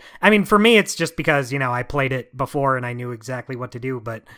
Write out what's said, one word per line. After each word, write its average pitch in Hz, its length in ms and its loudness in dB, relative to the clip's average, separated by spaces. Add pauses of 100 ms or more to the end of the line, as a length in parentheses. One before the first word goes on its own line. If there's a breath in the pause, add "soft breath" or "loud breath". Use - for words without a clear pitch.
(200 loud breath)
I - 80 4
mean, 208 160 6
for 208 140 4
me, 226 180 6
it's 196 180 2
just 165 220 -4
because, 143 360 0
you 139 60 -4
know, 131 140 -2
I 123 100 -4
played 135 300 -2
it 127 240 -8
before 135 400 0
and 123 100 -6
I 120 60 -6
knew 123 180 -8
exactly 123 460 -10
what 123 160 -10
to 123 80 -12
do, 127 200 -6
but 110 220 -10 (160 soft breath)